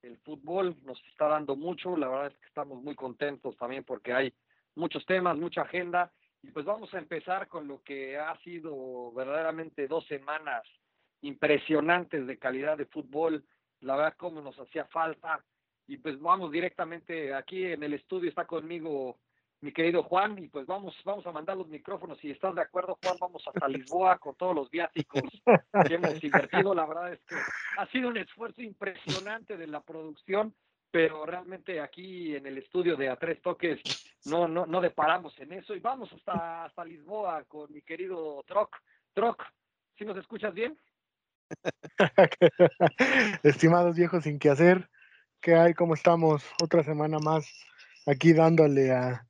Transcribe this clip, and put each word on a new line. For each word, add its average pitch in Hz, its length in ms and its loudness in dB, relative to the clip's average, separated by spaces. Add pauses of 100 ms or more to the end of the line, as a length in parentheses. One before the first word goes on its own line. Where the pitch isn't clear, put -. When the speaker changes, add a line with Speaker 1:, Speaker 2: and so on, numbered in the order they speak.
Speaker 1:
el 120 160 -20
fútbol, 160 640 -4
nos 131 240 -14
está - 220 0
dando 147 280 0
mucho. 175 400 -6
La 143 120 0
verdad 135 200 -4
es 139 100 -16
que - 100 -20
estamos 139 340 -10
muy 143 120 -10
contentos 131 640 -8
también 127 280 -8
porque 123 280 -8
hay 131 220 0 (400)
muchos 156 320 -6
temas, 180 300 0
mucha 165 260 -4
agenda. 175 500 -4 (300)
Y 135 80 -20
pues 151 140 -8
vamos 208 300 -6
a 190 40 -6
empezar 175 500 -6
con 156 200 -12
lo 135 140 -14
que 135 360 -10
ha 156 220 -8
sido 131 720 -12
verdaderamente 156 760 -6
dos 156 200 -4
semanas 143 560 -8 (600)
impresionantes 151 1040 0
de 127 120 -10
calidad 135 400 -2
de 139 80 -6
fútbol. 151 580 -4 (360)
La 135 140 -4
verdad, 151 220 0
cómo 165 240 -12
nos 143 180 -18
hacía 139 280 -10
falta. 160 580 -6 (420)
Y 143 120 -14
pues 135 220 -10
vamos 175 320 0
directamente, 165 840 -6
aquí 185 320 -8
en 160 160 -8
el 147 120 -6
estudio 175 360 -6
está 170 160 -6
conmigo 156 720 -8 (440)
mi 143 100 -12
querido 165 320 2
Juan, 196 380 0
y 147 60 -16
pues 139 180 -12
vamos, 190 280 -10 (100)
vamos 190 220 -8
a 175 60 -12
mandar 160 260 -8
los 180 100 -10
micrófonos. 165 520 -12
Si 151 100 -10
estás 185 240 -4
de 175 80 -2
acuerdo, 180 400 -4
Juan, 180 180 -2
vamos 180 260 -8
hasta 143 220 -4
Lisboa 156 500 2
con 139 180 -12
todos 180 180 -2
los 139 160 -4
viáticos 160 500 -4 (680)
que 160 80 0
hemos 165 300 -2
invertido. 190 500 2
La 160 120 -2
verdad 170 260 -8
es 175 140 -16
que 165 80 -14 (420)
ha 196 120 -4
sido 254 200 -2
un 233 80 -4
esfuerzo 226 460 -10
impresionante 202 960 -8
de 165 80 -10
la 151 160 -10
producción, 165 720 -4 (360)
pero 156 360 2
realmente 180 540 -10
aquí 175 560 -10
en 139 100 -10
el 135 100 -10
estudio 170 400 -2
de 135 140 -2
A 127 60 -4
Tres 165 260 -6
Toques 170 380 -4 (440)
no, 165 240 0
no, 165 160 -2
no 165 160 -2
deparamos 165 600 0
en 139 120 -16
eso, 196 220 -12
y 180 60 -10
vamos 240 340 -6
hasta, 170 500 -8
hasta 170 200 -14
Lisboa 165 600 -8
con 151 260 -16
mi 147 120 -20
querido 160 640 -10
Troc. 202 280 -2 (380)
Troc, 220 300 0 (560)
¿sí 208 80 -10
nos 202 100 -8
escuchas 202 380 -8
bien? 240 240 -6 (720)
Speaker 2:
<laughs> 185 1900 4
Estimados 165 540 6
viejos 170 280 2
sin 147 140 -4
que 147 120 6
hacer, 175 380 8 (520)
¿qué 170 140 6
hay? 170 200 8
¿Cómo 170 200 2
estamos? 160 480 4 (200)
Otra 165 220 4
semana 151 340 -2
más 156 280 0 (600)
aquí 147 260 8
dándole 151 600 8
a 123 380 0